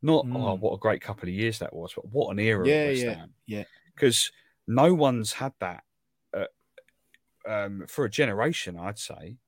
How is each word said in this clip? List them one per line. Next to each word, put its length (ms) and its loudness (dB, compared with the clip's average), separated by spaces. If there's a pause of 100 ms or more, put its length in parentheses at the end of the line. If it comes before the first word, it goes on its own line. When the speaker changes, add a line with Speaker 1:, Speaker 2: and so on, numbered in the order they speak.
Speaker 1:
Not, 260 4
"Oh, 20 -4
Speaker 2:
Mm. 320 0
Speaker 1:
what 140 2
a 40 -10
great 220 2
couple 280 -8
of 60 -4
years 240 -2
that 160 -8
was," 200 -12
but 120 -10
"What 240 0
an 80 -4
era 220 2
at 80 4
Speaker 2:
Yeah, 180 4
Speaker 1:
West 160 0
Speaker 2:
yeah, 120 -2
Speaker 1:
Ham." 200 -18 (120)
Speaker 2:
yeah. 180 -8 (320)
Speaker 1:
'Cause 340 4 (380)
no 260 6
one's 380 2
had 260 -6
that, 260 -8 (480)
uh, 140 -4 (960)
um, 440 -6
for 160 -4
a 60 -2
generation, 680 -2
I'd 220 -8
say 480 -14